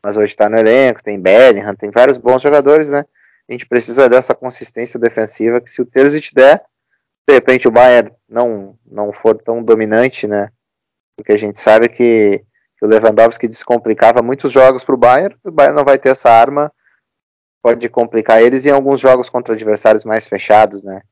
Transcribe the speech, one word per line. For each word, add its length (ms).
Mas 140
hoje 200
tá 120
no 80
elenco, 480
tem 160
Bellingham, 560
tem 140
vários 280
bons 240
jogadores, 480
né? 140
A 20
gente 140
precisa 420
dessa 260
consistência 640
defensiva 640
que 100
se 120
o 40
Terzic 480
der, 300
de 60
repente 340
o 40
Bayern 420
não, 560
não 260
for 240
tão 260
dominante, 680
né? 220
Porque 160
a 40
gente 220
sabe 300
que, 520
que 80
o 20
Lewandowski 600
descomplicava 720
muitos 300
jogos 320
pro 120
Bayern, 480
o 80
Bayern 240
não 80
vai 140
ter 120
essa 200
arma, 420
pode 280
complicar 520
eles 240
em 60
alguns 280
jogos 300
contra 260
adversários 500
mais 220
fechados, 560
né? 180